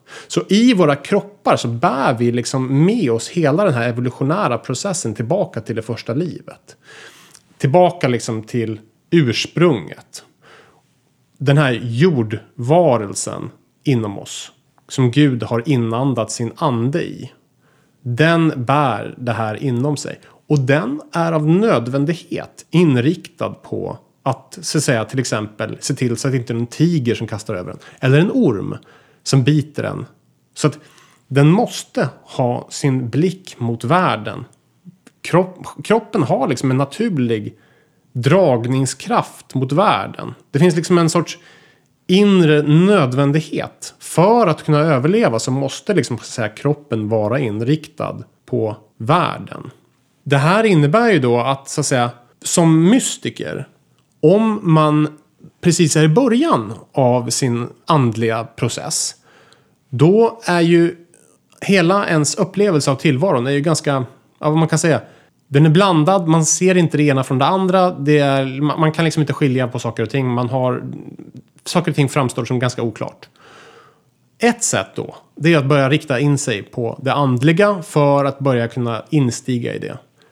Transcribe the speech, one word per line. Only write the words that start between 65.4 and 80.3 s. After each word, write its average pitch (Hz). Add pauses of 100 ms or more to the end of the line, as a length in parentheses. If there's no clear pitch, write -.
den 143
är 165
blandad, 175
man 160
ser 185
inte 156
det 151
ena 135
från 131
det 139
andra, 185
det 147
är, 135
man, 147
man 156
kan 165
liksom 160
inte 139
skilja 127
på 123
saker 113
och 107
ting, 135
man 123
har, 127 (800)
saker 175
och -
ting 139
framstår 127
som 123
ganska 123
oklart. - (1120)
Ett 233
sätt -
då, 101 (200)
det 165
är 160
att 135
börja 139
rikta 143
in 143
sig 107
på -
det 131
andliga 156
för 143
att 139
börja 123
kunna 117
instiga 123
i 52
det. - (340)